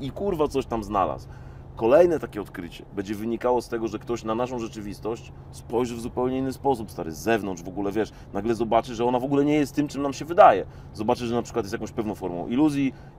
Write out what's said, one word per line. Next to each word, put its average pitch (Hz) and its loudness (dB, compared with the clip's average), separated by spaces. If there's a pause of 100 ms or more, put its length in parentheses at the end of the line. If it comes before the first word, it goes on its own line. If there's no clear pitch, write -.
i, 135 -6
kurwa, 160 -2
coś 131 -2
tam 110 -4
znalazł. 90 -2 (480)
Kolejne 151 8
takie 107 -6
odkrycie 87 -10
będzie 101 -4
wynikało 117 2
z - -14
tego, 113 -2
że 104 -4
ktoś 117 -4
na 110 0
naszą 123 -2
rzeczywistość 110 -8 (180)
spojrzy 120 -2
w 117 -8
zupełnie 127 -2
inny 135 -2
sposób, 127 -2
stary, 82 -8
z 76 -10
zewnątrz 98 0
w 92 -10
ogóle, 98 -2
wiesz, 104 0 (220)
nagle 104 -2
zobaczy, 113 0
że 117 -2
ona 123 2
w 127 -4
ogóle 139 2
nie 147 4
jest 147 2
tym, 147 2
czym 139 -6
nam 139 -2
się 131 -8
wydaje. 156 8 (260)
Zobaczy, 117 0
że 117 -2
na 120 2
przykład 113 -2
jest 98 -6
jakąś 107 -6
pewną 107 -4
formą 87 -6
iluzji 139 2 (240)